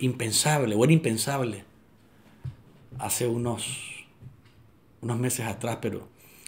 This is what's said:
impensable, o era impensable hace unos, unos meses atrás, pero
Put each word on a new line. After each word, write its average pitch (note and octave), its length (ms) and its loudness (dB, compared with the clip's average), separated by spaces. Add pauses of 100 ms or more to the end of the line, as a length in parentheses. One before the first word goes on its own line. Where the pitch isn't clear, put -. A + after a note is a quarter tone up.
impensable, B2+ 760 2
o G#2+ 80 4
era D3 100 8
impensable B2 680 2 (1400)
hace A#2+ 300 0
unos, A#2+ 800 -4 (920)
unos A#2 160 -2
meses B2 300 0
atrás, A2+ 340 -4
pero G2+ 280 -4 (400)